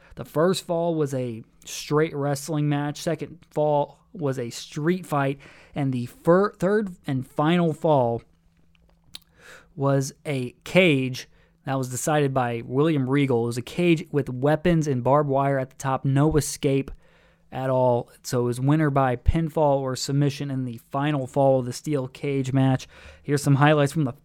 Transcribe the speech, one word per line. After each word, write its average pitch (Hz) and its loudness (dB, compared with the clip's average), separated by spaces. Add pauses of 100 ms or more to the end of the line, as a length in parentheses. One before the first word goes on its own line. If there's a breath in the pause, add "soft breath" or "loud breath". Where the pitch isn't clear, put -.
(160 soft breath)
The - -12
first 170 0
fall 170 -2
was 147 -2
a 123 -6 (200)
straight - -2
wrestling 143 -2
match. 147 -4
Second 156 -6 (120)
fall 147 0 (120)
was 135 -4
a 120 -6
street 165 -4
fight. 139 -2 (340 loud breath)
And 139 -2
the 120 -4
fir-, 185 2
third 202 -2 (160)
and 131 -4
final 165 0
fall 127 0 (1500 loud breath)
was 139 0 (120)
a 127 -6 (100)
cage 135 2 (340 soft breath)
that 135 -4
was 131 -4
decided 143 0
by 120 -2
William 139 0
Regal. 131 2
It 117 0
was 120 -4
a 120 -4
cage 175 0
with 139 -2
weapons 151 0
and 123 -2
barbed 143 4
wire 139 0
at 131 -4
the - -20
top, 131 -4
no 143 4
escape 139 0 (600 soft breath)
at 131 -4
all. 127 2 (140)
So 123 -2
it - 2
was 123 -2
winner 147 2
by 135 2
pinfall 151 2
or 131 -4
submission 143 -2
in 131 -6
the 117 -10 (120)
final 139 -2
fall 135 2
of 123 -4
the 123 -6
steel 139 -4
cage 139 -4
match. 135 2 (340 loud breath)
Here's 143 -2
some 139 4
highlights 147 4
from 160 0
the 120 -4 (120)